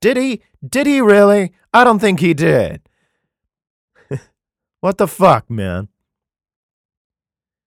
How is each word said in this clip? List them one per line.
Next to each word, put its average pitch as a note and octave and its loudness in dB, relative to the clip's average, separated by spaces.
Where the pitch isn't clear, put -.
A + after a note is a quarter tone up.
Did B3+ 0
he? B3+ -6
Did C#4 -2
he C#4 0
really? G3+ 2
I A#3 6
don't A3+ 2
think F#3+ 0
he E3 0
did. C#3+ -2
<laughs> C3+ -10
What F#3+ -4
the G3 0
fuck, D#3 0
man? G2 -6